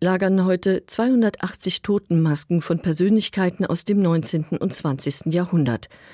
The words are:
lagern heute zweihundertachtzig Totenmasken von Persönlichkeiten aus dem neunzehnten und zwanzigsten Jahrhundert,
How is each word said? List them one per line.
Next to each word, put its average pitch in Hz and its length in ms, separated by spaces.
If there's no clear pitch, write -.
lagern 185 460
heute 185 400
zweihundertachtzig 226 960
Totenmasken 165 800
von 165 180
Persönlichkeiten 185 840
aus - 180
dem 202 160
neunzehnten 165 560
und 190 160
zwanzigsten 143 580
Jahrhundert, 160 600